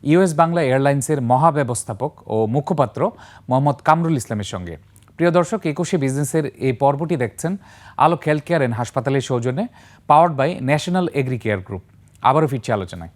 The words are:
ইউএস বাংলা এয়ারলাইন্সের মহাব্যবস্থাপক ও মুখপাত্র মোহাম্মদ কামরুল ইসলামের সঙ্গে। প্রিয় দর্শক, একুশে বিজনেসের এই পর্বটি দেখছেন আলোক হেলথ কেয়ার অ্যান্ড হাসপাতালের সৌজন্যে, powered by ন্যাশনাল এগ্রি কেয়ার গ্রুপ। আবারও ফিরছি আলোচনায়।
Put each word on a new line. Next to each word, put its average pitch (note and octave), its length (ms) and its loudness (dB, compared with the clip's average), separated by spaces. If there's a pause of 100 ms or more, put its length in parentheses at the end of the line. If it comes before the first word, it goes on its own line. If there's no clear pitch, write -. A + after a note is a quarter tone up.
ইউএস E3 320 2
বাংলা E3+ 260 2
এয়ারলাইন্সের C#3 600 2
মহাব্যবস্থাপক B2+ 1040 0
ও A2 180 0
মুখপাত্র C#3+ 680 -2 (380)
মোহাম্মদ C#3 260 2
কামরুল E3 420 2
ইসলামের A2 260 -6
সঙ্গে। F2 340 -10 (380)
প্রিয় E3+ 160 2
দর্শক, F3 340 2
একুশে E3 320 -2
বিজনেসের C#3+ 480 0
এই - 260 -4
পর্বটি C#3+ 440 0
দেখছেন D#3 420 -4 (400)
আলোক D#3+ 300 2
হেলথ D3+ 160 0
কেয়ার E3+ 160 0
অ্যান্ড A#2+ 160 0
হাসপাতালের B2 460 -2
সৌজন্যে, B2+ 460 -4 (420)
powered D#3 300 4
by D3+ 240 -2
ন্যাশনাল E3 500 0
এগ্রি B2+ 260 -2
কেয়ার G#2 200 -2
গ্রুপ। F2+ 220 -10 (400)
আবারও C#3+ 260 2
ফিরছি C3 240 -4
আলোচনায়। F2+ 440 -6